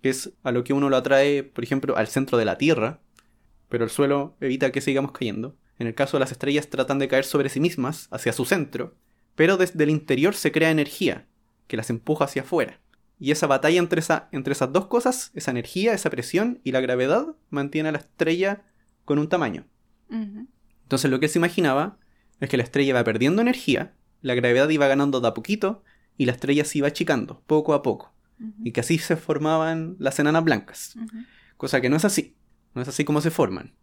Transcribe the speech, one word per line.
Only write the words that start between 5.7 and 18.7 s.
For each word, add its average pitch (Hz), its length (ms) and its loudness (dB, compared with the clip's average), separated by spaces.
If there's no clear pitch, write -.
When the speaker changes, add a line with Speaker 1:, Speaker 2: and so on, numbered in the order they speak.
Speaker 1:
En 120 80 -4
el 113 80 -6
caso 139 220 -2
de 139 40 2
las 127 120 -2
estrellas, 143 380 -2
tratan 135 280 -2
de 135 100 0
caer 131 160 2
sobre 139 260 0
sí 135 100 -4
mismas, 151 500 -2
hacia 110 220 -4
su 123 140 -2
centro, 143 500 -4
pero 180 240 4
desde 175 260 2
el 147 60 2
interior 151 440 2
se - 160 0
crea 160 200 2
energía, 147 560 -2
que - 100 -6
las 113 140 -6
empuja 147 340 0
hacia 135 180 -4
afuera. - 380 -2
Y 135 140 0
esa 147 140 0
batalla 147 320 4
entre 170 220 2
esa, 160 320 -2
entre 139 200 -4
esas 131 200 -2
dos 190 140 0
cosas, 247 480 -2
esa 147 160 -6
energía, 180 420 -2
esa 196 180 -2
presión 214 540 -2
y 131 80 -4
la 131 80 2
gravedad, 131 460 0
mantiene 151 400 -2
a - 20 -4
la 147 60 -4
estrella 175 680 -2